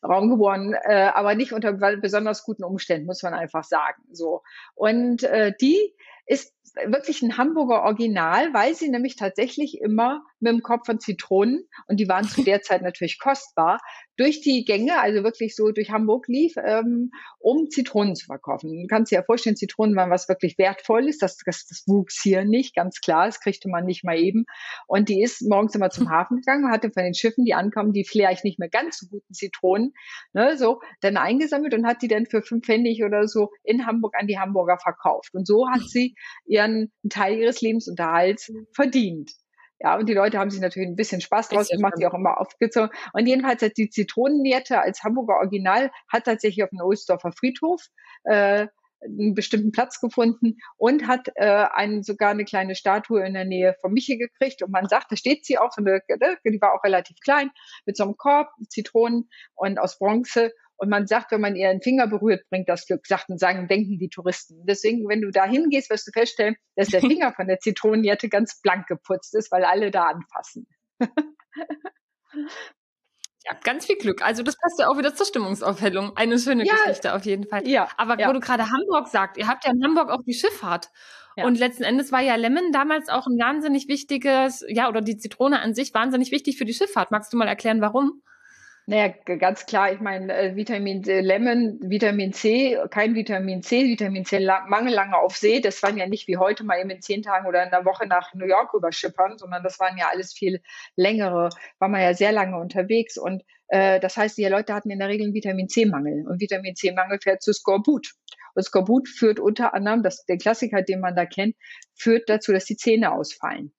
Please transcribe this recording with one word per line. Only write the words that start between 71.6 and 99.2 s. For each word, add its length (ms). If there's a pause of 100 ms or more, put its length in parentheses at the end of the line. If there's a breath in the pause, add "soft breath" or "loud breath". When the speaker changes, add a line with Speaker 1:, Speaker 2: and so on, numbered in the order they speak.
Speaker 2:
Ja, 80 (100)
ganz 240
viel 100
Glück. 260
Also 200
das 160
passt 220
ja 80
auch 100
wieder 160
zur 100
Stimmungsaufhellung. 920
Eine 220
schöne 280
Speaker 1:
Ja. 80
Speaker 2:
Geschichte 400
auf 100
jeden 220
Fall. 200
Speaker 1:
Ja, 300
Speaker 2:
Aber 220
Speaker 1:
ja. 100
Speaker 2:
wo 40
du 80
gerade 300
Hamburg 380
sagst, 300
ihr 80
habt 180
ja 80
in 120
Hamburg 260
auch 160
die 80
Schifffahrt. 560 (460 loud breath)
Speaker 1:
Ja. 80
Speaker 2:
Und 140
letzten 260
Endes 260
war 120
ja 120
Lemon 380
damals 360
auch 180
ein 120
wahnsinnig 500
wichtiges, 800
ja, 200
oder 120
die 180
Zitrone 420
an 140
sich 200
wahnsinnig 380
wichtig 260
für 60
die 100
Schifffahrt. 380
Magst 200
du 40
mal 100
erklären, 340
warum? 420 (640 soft breath)
Speaker 1:
Naja, 200 (160)
g-, 120
ganz 300
klar, 260
ich 80
meine, 320
äh, 220
Vitamin 480
C, 180
Lemon, 640
Vitamin 500
C, 460 (120)
kein 260
Vitamin 480
C, 240
Vitamin 360
C 140
la-, 300
Mangel 260
lange 240
auf 180
See, 240
das 220
waren 160
ja 80
nicht 220
wie 80
heute 260
mal 160
eben 120
in 120
zehn 200
Tagen 260
oder 160
in 80
einer 120
Woche 220
nach 280
New 120
York 280
rüberschippern, 640